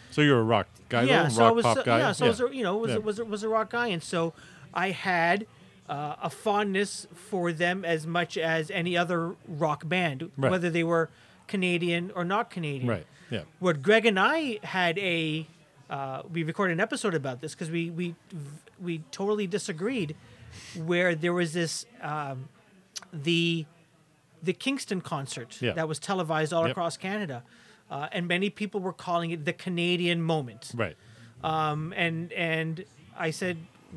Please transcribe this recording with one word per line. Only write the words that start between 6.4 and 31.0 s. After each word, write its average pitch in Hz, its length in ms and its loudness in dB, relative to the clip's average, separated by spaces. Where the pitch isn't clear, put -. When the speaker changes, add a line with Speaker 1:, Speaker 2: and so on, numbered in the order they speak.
Speaker 2:
for 175 380 -2
them 175 320 0
as 165 220 0
much 170 300 -2
as 160 340 0
any 180 260 0
other 175 380 0
rock 151 400 -2
band, 165 480 0
Speaker 1:
Right. 170 140 4
Speaker 2:
whether 175 200 2
they 165 140 2
were 165 240 2
Canadian 175 680 0
or 175 100 -2
not 208 260 -2
Canadian. 143 380 -4
Speaker 1:
Right, 95 180 -2
yeah. 113 120 -4
Speaker 2:
What 170 220 0
Greg 208 240 6
and 208 120 4
I 254 460 2
had 175 340 0
a, 160 480 -2
uh, 135 320 -8
we 165 100 -2
recorded 170 320 -2
an 165 60 -2
episode 220 340 -2
about 131 260 -2
this 156 140 -10
'cause 165 160 -8
we, 170 200 -2
we, 170 240 -4
we 175 180 -6
totally 208 340 -2
disagreed, 185 680 -4
where 175 400 2
there 170 180 0
was 175 200 0
this, 170 340 -2
um, 139 460 -6
the, 170 520 2
the 170 100 -2
Kingston 233 480 -4
concert 139 600 -8
Speaker 1:
Yeah. 117 120 2
Speaker 2:
that 160 140 -2
was 156 120 -4
televised 160 520 0
all 165 100 2
Speaker 1:
Yep. 165 100 2
Speaker 2:
across 170 240 -4
Canada, 190 460 -6
uh, 143 220 -6
and 175 140 -2
many 180 240 0
people 208 300 -6
were 185 120 -4
calling 170 380 -2
it 165 140 -6
the 170 80 -2
Canadian 175 720 0
moment. 156 520 -2
Speaker 1:
Right. 101 220 -2